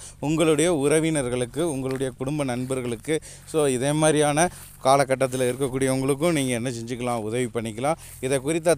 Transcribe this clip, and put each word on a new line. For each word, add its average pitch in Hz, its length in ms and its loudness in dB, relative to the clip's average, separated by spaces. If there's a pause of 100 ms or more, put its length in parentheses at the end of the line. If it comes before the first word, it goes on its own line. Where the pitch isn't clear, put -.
(200)
உங்களுடைய 160 540 4
உறவினர்களுக்கு, 139 840 0
உங்களுடைய 131 580 -2
குடும்ப 143 260 -2
நண்பர்களுக்கு, 127 760 -4 (260)
so, 151 200 2
இதே 135 260 2
மாதிரியான 151 580 4 (300)
காலகட்டத்தில் 131 760 2
இருக்கக்கூடியவங்களுக்கும் 135 760 0
நீங்க 135 220 0
என்ன 120 160 -2
செஞ்சுக்கலாம், 120 500 -4
உதவி 110 240 -2
பண்ணிக்கலாம். 117 500 -4 (260)
இதை 131 180 0
குறித்த 160 400 0